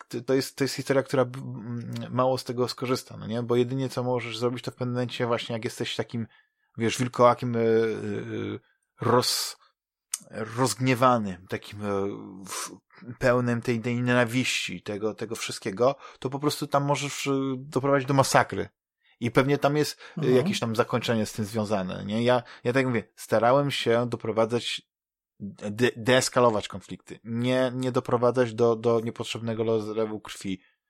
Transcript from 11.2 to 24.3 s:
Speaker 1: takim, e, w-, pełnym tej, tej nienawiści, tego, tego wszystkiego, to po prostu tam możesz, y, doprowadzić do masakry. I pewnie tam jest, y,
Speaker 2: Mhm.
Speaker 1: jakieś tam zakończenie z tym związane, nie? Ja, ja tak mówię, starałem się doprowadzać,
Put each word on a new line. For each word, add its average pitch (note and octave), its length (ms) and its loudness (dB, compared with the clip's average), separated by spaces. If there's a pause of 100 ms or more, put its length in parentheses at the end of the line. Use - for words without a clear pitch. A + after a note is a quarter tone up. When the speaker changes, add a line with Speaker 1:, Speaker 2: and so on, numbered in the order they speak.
Speaker 1:
takim, G#2 380 -8
e, G2 220 0 (380)
w-, - 320 -10 (420)
pełnym A#2+ 420 2
tej, A#2 200 -2
tej A#2+ 200 -2
nienawiści, B2 800 0
tego, G#2 320 -4
tego A2 220 -8
wszystkiego, A#2 600 0 (240)
to C3 100 -4
po C3+ 100 -6
prostu D3 280 -2
tam C#3+ 160 2
możesz, C#3+ 440 -2
y, C#3+ 40 2 (260)
doprowadzić C#3 500 0
do C#3+ 60 2
masakry. B2 560 4 (500)
I A#2+ 120 -2
pewnie C#3 260 4
tam C#3+ 200 2
jest, D3 160 0
y, - 40 -20 (200)
Speaker 2:
Mhm. B2+ 180 4
Speaker 1:
jakieś B2+ 240 2
tam A2+ 160 -2
zakończenie A2+ 500 0
z - 80 -6
tym A2 120 -4
związane, F#2+ 600 -2
nie? A2 180 -2
Ja, A#2+ 200 4 (200)
ja A#2+ 100 0
tak C3 120 2
mówię, A#2+ 180 0 (120)
starałem B2+ 560 2
się A#2+ 380 0
doprowadzać, A2+ 720 -2 (580)